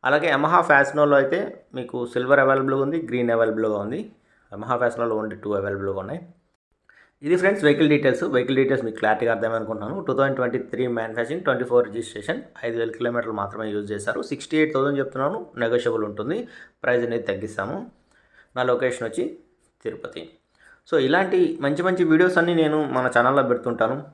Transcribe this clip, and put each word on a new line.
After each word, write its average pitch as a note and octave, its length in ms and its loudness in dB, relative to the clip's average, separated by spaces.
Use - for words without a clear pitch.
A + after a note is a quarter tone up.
అలాగే D3 260 2
Yamaha D#3 260 4
Fascinoలో D3 520 6
అయితే C#3 180 0
మీకు B2 200 -8
సిల్వర్ C3 300 4
అవైలబుల్గా C3+ 420 2
ఉంది, D#3 120 -2
గ్రీన్ A#2+ 260 0
అవైలబుల్గా A2 500 2
ఉంది. B2+ 140 -6
Yamaha G#2+ 300 -4
Fascinoలో A#2 400 -2
only G#2+ 220 -8
టూ G#2 60 -6
అవైలబుల్గా G2 440 -4
ఉన్నాయి. C#3+ 180 -10
ఇది F3 140 2
ఫ్రెండ్స్ G3 260 0
వెహికల్ D3 260 4
డీటెయిల్స్. C#3 300 2
వెహికల్ B2+ 260 2
డీటెయిల్స్ C3 260 0
మీకు A2 140 -8
క్లారిటీగా A2 340 2
అర్థమైంది A2+ 240 -2
అనుకుంటున్నాను. A2 380 -6
టూ C3 120 -2
థౌజండ్ C3+ 200 0
ట్వంటీ B2 220 -2
త్రీ B2 140 -2
మ్యానుఫ్యాక్చరింగ్, A#2 480 -6
ట్వంటీ B2 240 0
ఫోర్ A#2+ 180 4
రిజిస్ట్రేషన్, A2+ 500 -8
ఐదు A#2 140 -4
వేల A#2 160 -2
కిలోమీటర్లు A#2+ 440 -4
మాత్రమే G#2 340 -6
యూజ్ G#2 180 -6
చేశారు. G#2 280 -4
సిక్స్టీ C#3+ 300 -4
ఎయిట్ D3+ 160 0
థౌజండ్ C#3 260 0
చెప్తున్నాను, C3+ 360 -4
నెగోషియబుల్ A#2 460 0
ఉంటుంది. G#2+ 300 -6
ప్రైస్ B2 240 2
అనేది A#2 220 -4
తగ్గిస్తాము. G2+ 460 -6
నా B2+ 140 0
లొకేషన్ A#2+ 380 0
వచ్చి - 160 -4
తిరుపతి. - 380 -10
So E3+ 60 0
ఇలాంటి F3+ 320 2
మంచి C#3+ 220 0
మంచి F3+ 160 2
వీడియోస్ F3+ 260 4
అన్నీ E3+ 240 2
నేను D3+ 160 2
మన B2+ 80 0
ఛానల్లో C3 340 4
పెడుతుంటాను. A#2+ 460 0